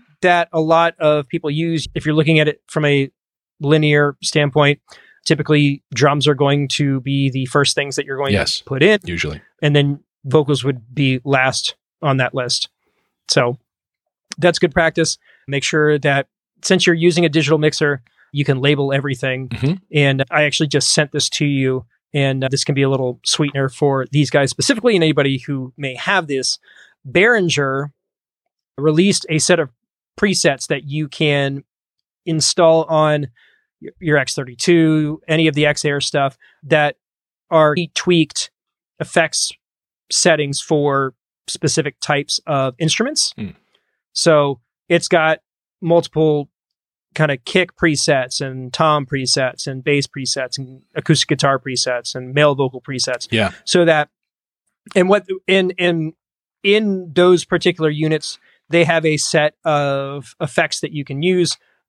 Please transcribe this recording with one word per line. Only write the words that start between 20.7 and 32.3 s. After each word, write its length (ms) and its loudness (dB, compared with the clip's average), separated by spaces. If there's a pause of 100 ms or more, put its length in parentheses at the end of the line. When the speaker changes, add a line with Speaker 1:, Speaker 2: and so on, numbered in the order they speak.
Speaker 1:
sent 200 0
this 180 -2
to 160 -2
you, 400 -2 (260)
and, 320 -2
uh, 60 0
this 140 -2
can 100 -2
be 80 0
a 80 2
little 340 -2
sweetener 460 -2
for 420 0
these 180 2
guys 200 2
specifically 440 0
and 100 4
anybody 340 0
who 400 -8
may 160 -8
have 320 -2
this. 320 -4 (520)
Behringer 800 0 (880)
released 520 2
a 100 -2
set 200 2
of 120 -2 (480)
presets 500 0
that 160 -4
you 240 -6
can 560 -2 (640)
install 580 2